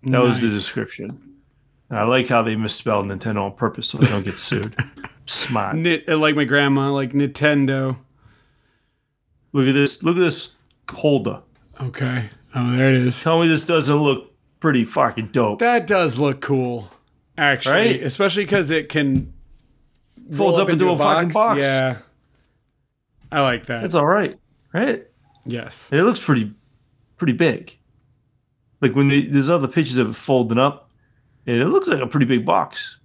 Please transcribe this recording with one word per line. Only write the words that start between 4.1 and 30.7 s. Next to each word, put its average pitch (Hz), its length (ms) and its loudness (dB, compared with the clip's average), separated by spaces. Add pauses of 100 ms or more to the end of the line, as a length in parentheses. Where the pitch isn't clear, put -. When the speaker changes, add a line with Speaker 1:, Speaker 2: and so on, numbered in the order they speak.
Speaker 1:
get 98 140 -8
sued. 107 360 -4 (260)
Speaker 2:
<laughs> - 260 -20
Speaker 1:
Smart. 110 500 0
Speaker 2:
Nit-, 165 320 -2
uh, 160 80 2
like 151 200 2
my 147 80 2
grandma, 139 480 2
like, 135 200 -2
Nintendo. 135 880 0 (1500)
Speaker 1:
Look 139 160 2
at 139 60 2
this. 139 280 0
Look 170 140 0
at 180 40 0
this - 340 -2 (360)
holder. 113 520 -2 (380)
Speaker 2:
Okay. 123 500 -6 (240)
Oh, 123 220 -2
there 135 120 4
it 131 60 4
is. 123 260 0
Speaker 1:
Tell 165 200 2
me 165 80 4
this 156 180 2
doesn't 147 300 2
look 139 360 0 (280)
pretty 131 240 2
fucking 113 480 -2
dope. 110 260 0
Speaker 2:
That 233 300 2
does 170 300 0
look 139 220 0
cool, 123 480 -4 (480)
actually. 135 380 2
Speaker 1:
Right? 202 300 2
Speaker 2:
Especially 190 420 -2
'cause 185 240 0
it 156 180 -2
can 139 440 0 (960)
Speaker 1:
Folds 143 80 -8
Speaker 2:
roll 185 220 4
Speaker 1:
up 196 80 2
into 170 220 2
a 165 60 2
fucking 156 340 2
box. 214 300 2
Speaker 2:
Yeah. 135 380 0 (1300)
I 151 80 -2
like 123 260 0
that. 117 160 -8
Speaker 1:
That's 170 140 -6
all 147 100 2
right, 190 320 0 (340)
right? 226 320 -2 (400)
Speaker 2:
Yes. - 460 -12
Speaker 1:
And 143 100 4
it 185 40 4
looks 220 180 2
pretty, 113 300 0 (640)
pretty 147 160 -2
big. - 440 -2 (1040)
Like, 120 140 2
when 139 140 2
the, 143 180 0
there's 139 240 0
other 156 180 0
pictures 127 280 -2
of 123 140 0
it 113 60 -12
folding 120 420 0
up, 143 300 0 (600)